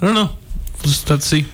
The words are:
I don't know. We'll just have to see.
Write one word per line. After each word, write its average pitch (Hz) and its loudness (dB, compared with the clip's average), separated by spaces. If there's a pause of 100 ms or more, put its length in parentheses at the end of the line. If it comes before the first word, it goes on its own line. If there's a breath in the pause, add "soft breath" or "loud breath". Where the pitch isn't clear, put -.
I 175 2
don't 214 4
know. 214 2 (460)
We'll 147 0
just - -4
have 143 4
to - -4
see. 147 2